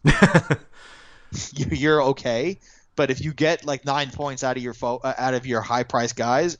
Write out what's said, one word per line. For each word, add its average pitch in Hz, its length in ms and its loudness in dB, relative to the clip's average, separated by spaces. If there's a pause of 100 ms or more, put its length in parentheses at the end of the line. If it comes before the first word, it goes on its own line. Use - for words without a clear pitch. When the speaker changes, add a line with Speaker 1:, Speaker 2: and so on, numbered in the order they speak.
Speaker 1:
<laughs> 160 560 4 (920)
Speaker 2:
you, 135 180 -4
you're 151 320 2
okay. 135 560 -2 (360)
But 139 160 2
if 131 120 -4
you 151 100 -4
get, 151 320 0
like, 139 200 -6
nine 139 260 -2
points 139 320 -8
out 127 120 0
of 127 80 -6
your 120 100 -6
fo-, 123 300 -4
uh, 131 140 -2
out 127 160 0
of 123 120 -2
your 117 160 0
high 120 220 -2
priced 120 320 -2
guys, 135 440 0